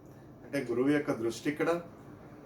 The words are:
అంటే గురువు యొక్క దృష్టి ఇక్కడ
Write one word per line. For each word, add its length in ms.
అంటే 260
గురువు 180
యొక్క 240
దృష్టి 380
ఇక్కడ 300